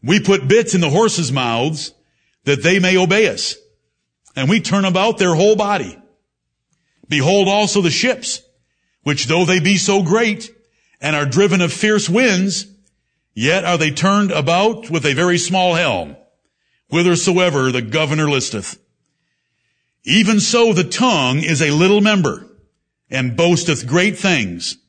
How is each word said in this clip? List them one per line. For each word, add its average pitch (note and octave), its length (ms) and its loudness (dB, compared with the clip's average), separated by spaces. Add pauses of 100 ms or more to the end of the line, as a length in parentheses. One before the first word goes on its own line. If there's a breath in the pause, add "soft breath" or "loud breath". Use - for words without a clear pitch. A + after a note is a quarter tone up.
we E3+ 180 2
put F3 280 0
bits A3+ 260 2
in F3+ 60 2
the D#3+ 100 0
horses' E3+ 420 0
mouths, C3 600 -2 (520)
that C#3 180 0
they F3+ 160 2
may F#3 180 2
obey F#3 320 2
us, - 260 -6 (800)
and C3+ 140 -2
we G#3 120 2
turn G3 240 -2
about G3 340 0
their F#3 160 2
whole G3+ 220 4
body. G3+ 420 -4 (1080)
Behold F3 400 2
also G3+ 320 0
the E3+ 100 2
ships, - 520 -4 (600)
which C#3+ 240 -4
though E3 180 2
they F#3 160 0
be F#3+ 160 0
so G3 260 0
great, G#3 480 -2 (500)
and D3+ 160 -2
are D3 100 -2
driven F3+ 340 2
of E3+ 120 0
fierce G#3+ 360 0
winds, G3 580 0 (680)
yet D#3 300 0
are F3 140 0
they D#3 120 0
turned G3 400 0
about F#3 600 -2
with D#3+ 160 -4
a C#3+ 80 0
very F3 240 2
small F3+ 360 0
helm, G#2 420 -4 (720)
whithersoever E3+ 840 2
the B2 100 -2
governor D3+ 480 -2
listeth. B2 480 -4 (1300)
Even G#3 360 2
so A#3 320 2
the F3 120 2
tongue D3+ 580 0
is D#3 180 -2
a D#3 100 0
little F3+ 300 2
member, G3 460 0 (640)
and B2+ 260 -4
boasteth E3+ 500 0
great F3 320 0
things. A2+ 580 -2 (120)